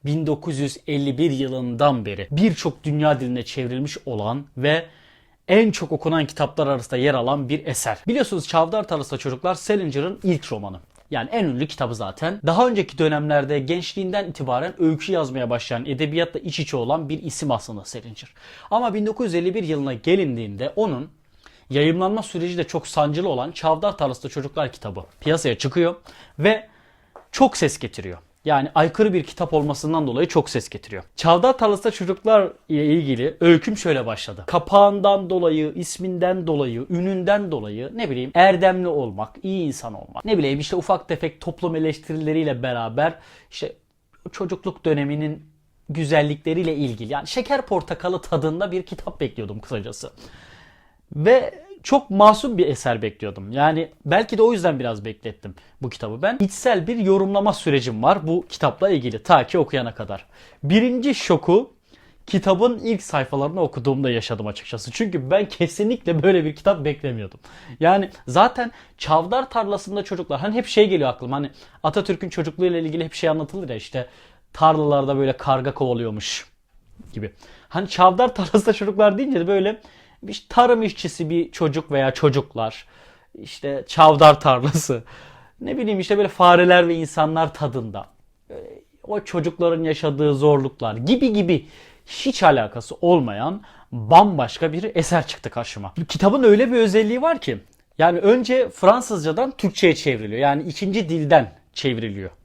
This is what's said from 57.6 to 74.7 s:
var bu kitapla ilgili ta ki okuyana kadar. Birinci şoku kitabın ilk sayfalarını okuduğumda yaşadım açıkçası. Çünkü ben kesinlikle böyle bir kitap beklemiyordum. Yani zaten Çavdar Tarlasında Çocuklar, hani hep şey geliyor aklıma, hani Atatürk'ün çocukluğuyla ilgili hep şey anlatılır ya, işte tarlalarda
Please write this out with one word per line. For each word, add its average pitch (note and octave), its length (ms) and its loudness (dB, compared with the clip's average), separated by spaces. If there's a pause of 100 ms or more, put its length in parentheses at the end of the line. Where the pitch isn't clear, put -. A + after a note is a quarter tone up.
var D#3 240 2
bu E3 220 -2
kitapla - 420 0
ilgili B2 320 -2
ta C#3+ 240 4
ki - 120 -2
okuyana B2 360 -2
kadar. G2+ 320 -12 (360)
Birinci A#3+ 520 2
şoku F#3+ 580 2 (540)
kitabın G3 520 2
ilk A3 240 -2
sayfalarını C#3+ 580 -4
okuduğumda C3+ 500 -2
yaşadım A2+ 360 -4
açıkçası. G#2+ 440 -12
Çünkü E3 400 -4
ben G3+ 180 2
kesinlikle F3 760 -2
böyle F3+ 220 4
bir D3+ 120 -4
kitap F3+ 280 0
beklemiyordum. C3 560 -6 (400)
Yani F#3+ 300 2 (160)
zaten A#3 460 2 (260)
Çavdar F#3 520 0
Tarlasında G3+ 540 -4
Çocuklar, E3 360 -6
hani G#3 140 -4
hep A#3 120 -2
şey G#3+ 220 4
geliyor D3+ 220 2
aklıma, B2 260 -6
hani C#3+ 140 -6 (320)
Atatürk'ün F#3 460 -2
çocukluğuyla E3+ 500 -2
ilgili E3 260 -4
hep D#3+ 100 -12
şey E3 160 -2
anlatılır D#3 380 -6
ya, A#2+ 80 -8
işte B2 300 -8 (460)
tarlalarda D3 640 2